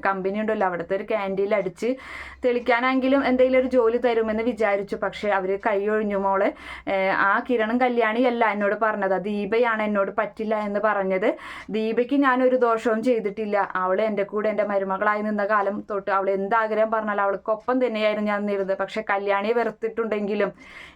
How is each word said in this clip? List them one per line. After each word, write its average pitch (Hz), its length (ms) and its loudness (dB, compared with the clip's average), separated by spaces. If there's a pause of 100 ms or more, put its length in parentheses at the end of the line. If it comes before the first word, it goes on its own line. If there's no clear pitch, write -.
കമ്പനി 196 340 -2
ഉണ്ടല്ലോ, 214 280 0
അവിടുത്തെ 175 280 -4
ഒരു 208 80 -4
ക്യാൻറ്റീനിൽ 202 520 -2
അടിച്ച് 196 340 0 (560)
തെളിക്കാനെങ്കിലും 254 840 2
എന്തെങ്കിലും 254 320 6
ഒരു 262 80 4
ജോലി 240 300 4
തരുമെന്ന് 226 460 0
വിചാരിച്ചു. 208 520 0
പക്ഷേ 202 340 -4
അവര് 196 300 0
കൈയൊഴിഞ്ഞു 208 580 0
മോളെ. 196 320 2 (380)
ഏ, 190 220 0 (100)
ആ 208 300 2
കിരണും 233 320 0
കല്യാണിയല്ല 233 640 2
എന്നോട് 208 300 0
പറഞ്ഞത്, 208 380 0
ആ 185 40 0
ദീപയാണ് 214 640 0
എന്നോട് 202 340 0
പറ്റില്ല 214 380 -4
എന്ന് 208 240 -2
പറഞ്ഞത്. 202 500 0 (400)
ദീപയ്ക്ക് 226 460 0
ഞാനൊരു 254 400 4
ദോഷവും 226 480 0
ചെയ്തിട്ടില്ല. 208 540 0 (180)
അവൾ 185 260 0
എൻ്റെ 208 220 0
കൂടെ 208 260 -4
എൻ്റെ 208 140 0
മരുമകളായി 202 580 0
നിന്ന 208 240 -2
കാലം 202 440 0
തൊട്ട് 202 220 -4
അവൾ 196 180 2
എന്താഗ്രഹം 214 640 0
പറഞ്ഞാലും 214 300 0
അവൾക്കൊപ്പം 214 640 0
തന്നെയായിരുന്നു 214 460 0
ഞാൻ 208 140 -2
നിന്നത്. 196 320 -2
പക്ഷേ 196 320 -4
കല്യാണിയെ 202 440 0
വെറുത്തിട്ടുണ്ടെങ്കിലും" 214 960 -2 (440)